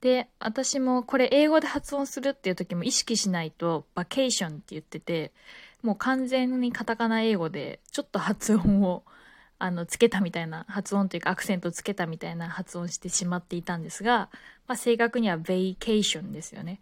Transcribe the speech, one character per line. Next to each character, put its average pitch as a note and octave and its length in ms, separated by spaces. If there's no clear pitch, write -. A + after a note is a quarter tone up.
で、 B3+ 280
私 C4 420
も B3+ 220
こ B3+ 160
れ B3+ 140
英 D4 160
語 D#4 120
で D#4 60
発 C#4+ 300
音 C#4 100
す - 140
る C4 100
っ C4+ 40
て - 160
い - 20
う F3+ 40
時 F3+ 180
も F3 100
意 B3+ 80
識 - 240
し G3+ 140
な F3+ 120
い D#3+ 80
と E3 440
バ F3+ 100
ケー C4 260
シ G#3+ 140
ョ E3+ 40
ン - 20
っ - 60
て D3 120
言 D#3 120
っ - 20
て - 180
て、 E3 320
も A3 120
う - 20
完 C4 300
全 B3+ 340
に B3 120
カ A#3+ 120
タ A3+ 120
カ A#3 120
ナ A3+ 140
英 A3 140
語 E3 140
で C#3+ 300
ち - 100
ょ C#4 40
っ - 60
と - 80
発 G3 360
音 G3 280
を、 F3+ 220
あ F#3 120
の、 F3 160
つ - 120
け A#3 100
た F#3+ 120
み F3 120
た E3+ 100
い E3 60
な、 D#3+ 200
発 G3 280
音 G3 120
と - 80
い - 20
う - 20
か D#3+ 100
ア F#3 60
ク - 80
セ G3+ 120
ン F3+ 40
ト F3 120
つ - 100
け G#3 120
た F#3 120
み E3 120
た E3+ 120
い E3 60
な E3 120
発 F3 300
音 F3 100
し - 100
て - 100
し - 180
ま F3+ 120
っ F3 40
て - 140
い F3 60
た F3 140
ん E3+ 60
で D#3+ 80
す - 120
が、 A3+ 280
ま B3+ 80
あ、 - 20
正 A#3+ 200
確 A#3 240
に A3+ 80
は F3 80
ベ E3 220
イ F#3 180
ケー G#3+ 260
シ F#3+ 160
ョ D#3 40
ン F#3 100
で D3 100
す - 120
よ G#3+ 80
ね。 F3 200